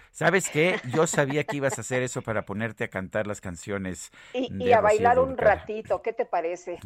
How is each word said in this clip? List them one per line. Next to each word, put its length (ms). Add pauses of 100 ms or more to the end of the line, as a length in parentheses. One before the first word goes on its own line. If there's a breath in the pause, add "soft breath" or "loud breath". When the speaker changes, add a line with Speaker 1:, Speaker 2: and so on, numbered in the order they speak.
(100)
Speaker 1:
¿sabes 380
qué? 320 (140)
Yo 120
sabía 380
que 120
ibas 200
a 60
hacer 200
eso 200
para 240
ponerte 380
a 40
cantar 380
las 160
canciones 680 (220 loud breath)
Speaker 2:
Y, 180
Speaker 1:
de 140
Speaker 2:
y 80
a 80
Speaker 1:
Rocío 20
Speaker 2:
bailar 360
un 120
Speaker 1:
Dúrcal. 280
Speaker 2:
ratito, 420
¿qué 140
te 100
parece? 600